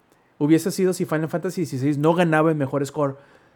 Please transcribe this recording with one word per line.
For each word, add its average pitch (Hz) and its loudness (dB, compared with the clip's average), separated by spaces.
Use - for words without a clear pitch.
hubiese 160 2
sido 185 0
si 175 -2
Final 156 -2
Fantasy 175 -4
dieciséis 139 -2
no 156 4
ganaba 165 2
el 160 0
mejor 143 -2
score. 139 -4